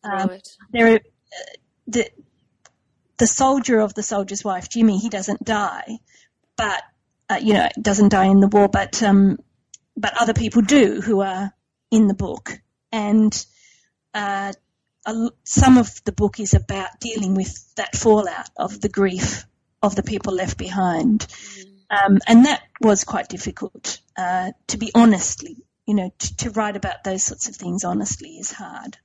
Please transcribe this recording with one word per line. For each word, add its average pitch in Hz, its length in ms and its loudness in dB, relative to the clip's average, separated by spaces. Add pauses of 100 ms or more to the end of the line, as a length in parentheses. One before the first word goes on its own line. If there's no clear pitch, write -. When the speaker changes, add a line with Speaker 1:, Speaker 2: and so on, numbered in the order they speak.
Speaker 1:
Um, 190 260 -4
Speaker 2:
Right. 185 180 -16 (240)
Speaker 1:
there 233 220 4
are, - 40 6
uh, - 560 -10 (340)
the, 233 220 -2 (1080)
the 233 100 2
soldier 262 520 0
of 208 140 -2
The 214 80 -10
Soldier's 196 420 -6
Wife, 185 240 -8
Jimmy, 220 300 2
he 220 120 -4
doesn't 196 340 -6
die, 214 560 -6 (560)
but, 208 260 -4 (480)
uh, 190 100 -2
you 214 140 2
know, 87 160 2 (100)
doesn't 202 300 4
die 190 160 4
in 196 140 6
the 196 80 6
war, 202 200 4
but, 196 360 -2
um, 196 340 4 (580)
but 220 240 -6
other 226 140 0
people 226 300 2
do 214 380 4
who 202 200 0
are 190 320 -6 (380)
in 220 160 4
the 196 80 0
book. - 440 -10 (320)
And, 214 400 0 (840)
uh, 196 380 -6 (520)
a 214 40 -8
l-, 226 240 -4 (100)
some 254 340 6
of - 280 0
the 214 60 -4
book 202 280 -2
is 202 160 0
about 196 440 -4
dealing 202 360 -4
with - 400 -8
that - 200 -8
fallout 208 640 0
of 208 240 -6
the 208 80 -2
grief 190 560 -2 (380)
of 196 120 0
the 196 80 -4
people 202 300 -6
left 185 240 -4
behind. 185 640 0
Speaker 2:
Mm. 190 480 -16 (240)
Speaker 1:
Um, 196 340 4
and 233 200 8
that - 180 -2 (160)
was 214 240 2
quite - 260 -8
difficult, - 680 -12 (180)
uh, 185 360 -4 (140)
to - 100 -6
be 214 180 -6
honestly, 226 640 2 (280)
you 208 80 -4
know, 190 240 -2
t-, - 200 -10
to 240 120 -8
write 208 260 -4
about 190 280 -10
those 190 180 -6
sorts - 280 -8
of - 60 -18
things 180 280 -8
honestly 202 540 -8
is - 140 -12
hard. - 540 -18